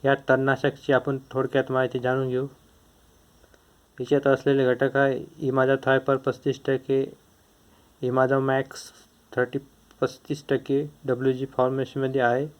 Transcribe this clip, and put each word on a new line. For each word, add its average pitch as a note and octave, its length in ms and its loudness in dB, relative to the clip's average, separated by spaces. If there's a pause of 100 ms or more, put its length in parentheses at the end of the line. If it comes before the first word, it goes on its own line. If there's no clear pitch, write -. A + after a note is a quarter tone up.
या C3+ 100 4
तणनाशकची C3+ 760 0
आपण C3+ 260 0 (120)
थोडक्यात C3+ 420 -2
माहिती C3 260 -2
जाणून B2+ 300 -2
घेऊ. B2+ 180 -4 (1500)
याच्यात C#3 260 0
असलेले C3+ 480 2
घटक C3 220 -2
आहे C#3 280 2 (140)
इमाझा C3 360 2 (100)
थायपर C3+ 320 2
पस्तीस C3+ 500 -4
टक्के, C3+ 500 -2 (880)
इमाझा C3 360 2
मॅक्स C3+ 540 -2 (440)
थर्टी B2 220 -2 (420)
पस्तीस - 480 -6
टक्के C#3+ 440 -2 (120)
डब्ल्यूजी C3 420 -2
फॉर्म्युलेशनमध्ये C3 760 -2
आहे. B2 260 2 (140)